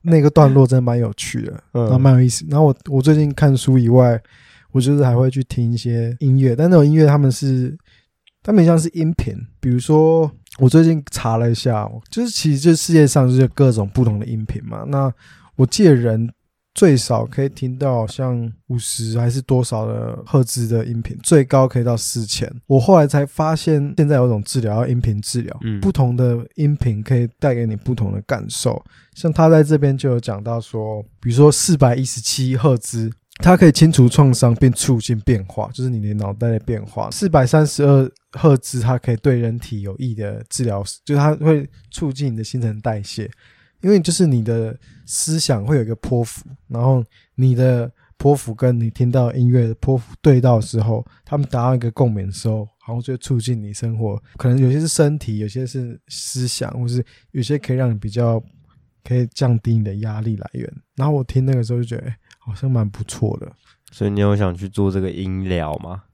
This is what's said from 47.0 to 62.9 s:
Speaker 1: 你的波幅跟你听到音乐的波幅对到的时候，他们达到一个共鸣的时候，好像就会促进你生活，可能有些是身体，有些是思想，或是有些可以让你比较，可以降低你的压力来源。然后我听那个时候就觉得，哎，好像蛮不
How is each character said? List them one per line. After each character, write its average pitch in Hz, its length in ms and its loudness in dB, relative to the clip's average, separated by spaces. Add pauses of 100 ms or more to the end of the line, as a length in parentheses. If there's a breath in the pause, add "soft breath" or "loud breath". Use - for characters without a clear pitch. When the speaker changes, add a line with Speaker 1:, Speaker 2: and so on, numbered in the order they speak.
Speaker 1:
你 127 200 2
的 123 360 0 (260)
波 139 180 2
幅 127 200 -8
跟 123 260 0
你 113 80 -2
听 120 240 -2
到 123 220 0
音 123 120 0
乐 123 220 2
的 113 60 -6
波 135 240 -2
幅 - 240 -12
对 135 180 6
到 123 160 4
的 110 60 0
时 113 180 -4
候， 113 240 -2 (180 soft breath)
他 - 140 -8
们 143 140 -2
达 120 140 -4
到 127 100 0
一 127 40 0
个 117 120 -4
共 120 200 0
鸣 101 140 -6
的 98 80 -10
时 - 160 -6
候， 110 180 -4 (120)
好 - 160 -14
像 120 80 -8
就 131 100 -8
会 123 60 -8
促 127 200 -4
进 113 240 -4
你 104 120 -12
生 113 240 -6
活， 107 200 -4 (200 soft breath)
可 123 100 -2
能 123 100 2
有 127 140 4
些 147 80 0
是 160 80 -2
身 147 300 0
体， 110 180 -8
有 107 100 -6
些 127 200 -8
是 123 420 -12
思 - 400 -8
想， - 220 -8 (100)
或 120 80 -4
是 123 160 -2 (280 soft breath)
有 131 100 -4
些 143 160 -2
可 131 160 -4
以 - 20 -2
让 127 140 0
你 113 80 -2
比 107 100 -10
较， 117 340 -2 (600)
可 123 120 -4
以 123 180 0
降 120 240 0
低 113 180 -2
你 107 80 0
的 101 120 -6
压 107 240 -8
力 110 160 -6
来 - 160 -12
源。 62 200 -12 (220)
然 135 120 -4
后 151 60 0
我 135 120 -2
听 131 200 -2
那 135 80 0
个 123 120 -2
时 110 80 -6
候 120 80 -2
就 120 40 -2
觉 117 120 -10
得， - 100 -12
哎， 120 100 -10 (220 soft breath)
好 110 160 -14
像 131 160 -6
蛮 113 180 0
不 104 160 -10